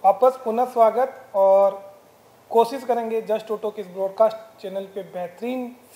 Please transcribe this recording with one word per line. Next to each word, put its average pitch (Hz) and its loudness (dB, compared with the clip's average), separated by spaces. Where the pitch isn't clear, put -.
वापस 254 4
पुनः 233 -2
स्वागत 240 0
और 196 2
कोशिश 233 0
करेंगे 226 -2
Just 214 -4
Auto 208 -6
के 220 -12
इस 185 -12
ब्रॉडकास्ट 190 -2
channel 196 -10
पे 196 -12
बेहतरीन 226 -10